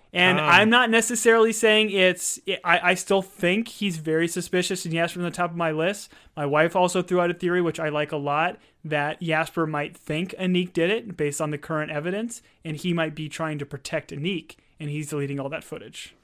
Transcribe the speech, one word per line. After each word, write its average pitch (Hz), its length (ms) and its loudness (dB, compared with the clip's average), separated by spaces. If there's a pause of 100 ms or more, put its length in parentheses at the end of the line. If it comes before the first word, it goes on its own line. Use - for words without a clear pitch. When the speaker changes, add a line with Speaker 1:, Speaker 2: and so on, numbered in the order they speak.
(120)
Speaker 1:
And 180 280 4
Speaker 2:
Um, 151 60 0
Speaker 1:
I'm 185 240 8
not 240 200 4
necessarily 226 640 4
saying 214 360 4
it's, 185 480 2 (280)
I, 175 260 4
I - 40 4
still 190 260 0
think 190 480 -2
he's 196 280 -4
very 160 300 0
suspicious, 180 560 -2
and 165 100 -4
Jasper's 165 300 -2
on - 60 -
the - 60 -4
top 175 160 -2
of 170 60 -10
my 165 140 0
list. 170 400 -4 (240)
My 147 100 -4
wife 151 300 4
also 180 260 2
threw 180 200 0
out 175 100 2
a - 20 -2
theory, 175 280 0
which 165 180 -2
I 160 80 -2
like 151 240 -2
a 160 60 -2
lot, 147 400 -2 (260)
that 151 380 -4
Jasper 160 440 -2
might 156 300 -6
think 165 420 -6
Anik 180 360 0
did 170 160 2
it 208 260 -4
based 147 240 -2
on 151 120 -2
the 147 60 -4
current 151 340 -6
evidence, 185 500 -6 (240)
and 160 100 -8
he 175 180 -2
might 160 220 -2
be 151 140 -8
trying 156 300 -6
to 143 60 -10
protect - 460 -8
Anik, 160 460 -6 (240)
and 147 80 -8
he's 147 200 -8
deleting 143 300 -4
all 139 100 -6
that 156 140 -8
footage. - 500 -16 (100)